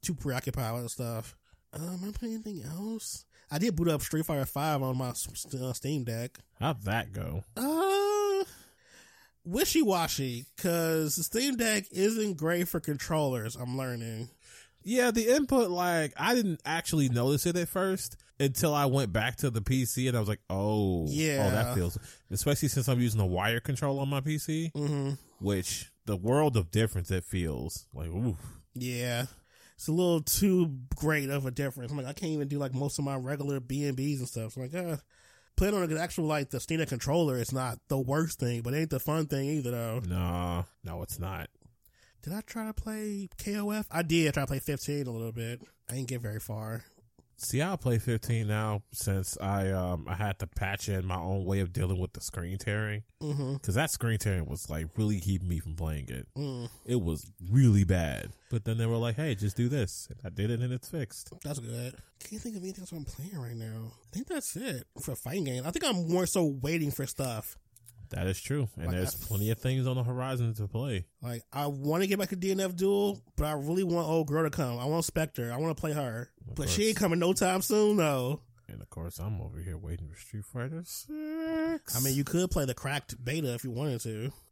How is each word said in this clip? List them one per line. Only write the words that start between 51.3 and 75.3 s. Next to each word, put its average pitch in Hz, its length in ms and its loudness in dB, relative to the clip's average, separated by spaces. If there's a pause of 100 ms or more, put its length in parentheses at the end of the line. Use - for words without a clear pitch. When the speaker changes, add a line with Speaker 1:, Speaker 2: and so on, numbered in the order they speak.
Speaker 2:
way 98 160 2
of 90 120 0
dealing 92 280 0
with 90 140 -2
the - 60 -10
screen 90 380 -6
tearing. 104 460 -2 (180)
Speaker 1:
Mm-hmm. 139 360 -2
Speaker 2:
'Cause 101 180 0
that 151 160 2
screen 113 260 0
tearing 92 280 0
was, 67 220 -8
like, 80 280 -4
really 107 240 2
keeping 92 280 0
me 85 120 0
from 80 160 -8
playing 78 320 -4
it. 62 180 -8 (100)
Speaker 1:
Mm. 131 320 -4 (160)
Speaker 2:
It 120 160 2
was 82 300 -2 (180)
really 107 360 10
bad. 80 480 2 (180)
But 110 140 -2
then 113 140 0
they 113 80 2
were 117 100 2
like, 117 180 0
"Hey, 147 220 0
just 101 200 -2
do 120 120 2
this." 123 420 -2
And - 140 -14
I 90 60 -8
did 101 200 0
it 117 100 0
and 123 120 -2
it's 127 160 -6
fixed. - 440 -8 (120)
Speaker 1:
That's 143 160 -6
good. 120 340 -8 (240)
Can't - 240 -12
think 220 140 -8
of 180 80 -8
anything 190 180 -10
else 180 80 -14
I'm 156 140 -10
playing 170 340 -8
right 117 180 -8
now. 113 380 -8
I - 180 -20
think 233 140 -6
that's 311 300 -6
it 185 320 -6 (120)
for 135 140 -6
fighting 160 300 -4
games. 127 200 -2
I 160 60 -2
think 320 140 -4
I'm 180 260 2
more 180 160 4
so 175 180 2
waiting 147 460 0
for 135 160 -2
stuff. 120 500 -4 (540)
Speaker 2:
That 90 160 -2
is 92 140 0
true. 135 340 0
And 85 120 -6
Speaker 1:
Like, 87 100 0
Speaker 2:
there's 90 260 0
Speaker 1:
I - 40 -8
Speaker 2:
plenty 104 240 0
of 113 80 0
things 131 280 0
on 127 100 0
the 127 60 0
horizon 123 520 0
to 107 120 -4
play. 113 380 -2 (160)
Speaker 1:
Like, 117 220 -6 (100)
I 143 140 -2
wanna 147 400 0
get 190 120 2
back 190 120 -2
to 196 60 -2
D 185 140 0
N 190 80 2
F 190 160 0
Duel, 202 480 2 (140)
but 147 80 2
I 151 80 0
really 156 320 0
want 170 240 2
Old 160 200 4
Girl 160 160 2
to 151 60 2
come. 127 280 0
I 120 80 -2
want 160 180 2
Spectre. 127 480 -2